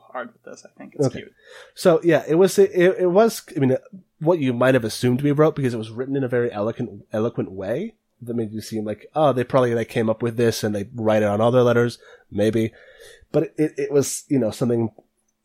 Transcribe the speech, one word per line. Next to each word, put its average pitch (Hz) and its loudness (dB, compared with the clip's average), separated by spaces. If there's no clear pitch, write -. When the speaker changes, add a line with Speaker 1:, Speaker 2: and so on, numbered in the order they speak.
Speaker 1:
hard 120 -12
with - -20
this. - -20
I - -20
think - -20
it's 139 0
Speaker 2:
Okay. - -8
Speaker 1:
cute. - -18
Speaker 2:
So 165 2
yeah, 165 4
it 151 0
was, 185 4
it, 190 4
it 180 2
was, 220 2
I 165 -4
mean, 127 2
what 170 2
you 131 0
might 127 4
have 123 2
assumed 123 -2
we 143 0
wrote 151 2
because 131 -2
it 120 -6
was 110 -10
written 131 -6
in 139 -2
a - -4
very 120 -2
eloquent, 104 -6
eloquent 110 -4
way 113 -6
that 117 -8
made 110 -4
you 110 -10
seem 107 -8
like, 104 -10
oh, 147 2
they 123 -2
probably, 123 0
like, 113 -2
came 113 -2
up 110 -4
with 113 -4
this 117 0
and 104 -4
they 101 -6
write 107 2
it 104 2
on 104 0
all 120 2
their 127 4
letters, 120 2
maybe. 110 0
But - -2
it, 156 0
it 139 -4
was, - -2
you 143 0
know, 113 0
something 117 -2